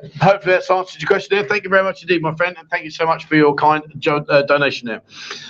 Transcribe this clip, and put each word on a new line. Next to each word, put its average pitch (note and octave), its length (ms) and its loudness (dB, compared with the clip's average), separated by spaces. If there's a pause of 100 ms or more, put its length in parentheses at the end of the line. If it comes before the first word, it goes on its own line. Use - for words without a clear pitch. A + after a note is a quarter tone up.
(220)
Hopefully F#3 340 2
that's - 160 -2
answered F#3 300 -4
your D#3 60 -6
question G3 300 0
there. G#4 100 -2
Thank G#3 160 2
you F#3 60 -12
very F#3+ 140 4
much F#3+ 180 -6
indeed, E3+ 200 -2
my D#3+ 140 -2
friend, F3 240 -2
and E3 100 -20
thank F3 160 -4
you D#3 60 -14
so E3 140 -4
much D#3+ 200 0
for D#3 100 -2
your D3 200 4
kind D3+ 280 0 (160)
jo-, D3 300 -2
uh, D3 140 4
donation C#3 440 0
there. A2 140 -8 (480)